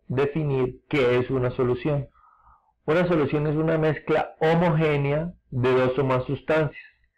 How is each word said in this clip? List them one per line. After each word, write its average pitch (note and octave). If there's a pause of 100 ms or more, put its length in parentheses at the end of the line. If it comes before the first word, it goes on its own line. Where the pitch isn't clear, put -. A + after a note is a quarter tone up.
definir C3+
qué B2
es B2
una B2+
solución. C3+ (760)
Una F3
solución D3+
es D3+
una D#3+
mezcla D#3
homogénea D#3 (160)
de B2+
dos B2+
o C#3
más B2+
sustancias. D3 (360)